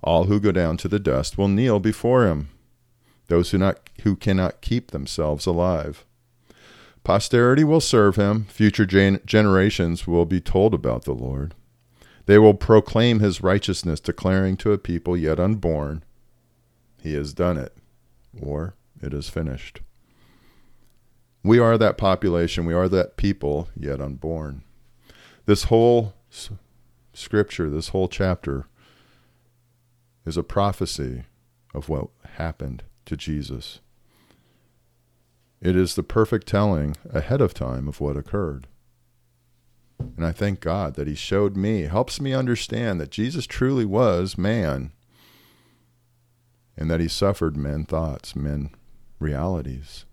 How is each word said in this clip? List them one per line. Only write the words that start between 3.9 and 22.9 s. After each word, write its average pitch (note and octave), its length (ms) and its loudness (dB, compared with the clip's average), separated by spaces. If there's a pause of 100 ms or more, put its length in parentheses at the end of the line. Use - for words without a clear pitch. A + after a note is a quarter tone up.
who G2+ 140 2
cannot F#2+ 460 -2
keep - 280 -4
themselves D2+ 560 -4
alive. E2+ 580 -2 (1000)
Posterity A#2+ 580 4
will D#3 180 4
serve G#2 360 4
him. G#2 300 0
Future G#2+ 380 2
gen-, G2 400 4
generations F#2+ 840 2
will E2+ 180 4
be F2 140 0
told G2+ 340 2
about B1 300 -2
the C#2+ 100 -4
Lord. C2+ 400 -8 (720)
They G2+ 120 10
will G#2+ 160 10
proclaim A2+ 680 4
his G2+ 220 0
righteousness, F#2 580 0
declaring F#2+ 580 0
to G#2+ 140 0
a G2+ 60 2
people F2 380 -4
yet D#2+ 220 0
unborn, D#2+ 640 -2 (1000)
'He D#2 140 -6
has D2 180 -6
done F2 240 0
it,' C2+ 200 -10 (640)
or, D2 340 -8 (260)
'It C#2 140 -10
is C#2+ 140 -8
finished.'" D2 520 -8 (1600)
We A2+ 160 6
are A2+ 180 4
that G#2+ 180 2
population. F2 680 0
We E2 80 -2
are F#2 140 2
that F#2 280 0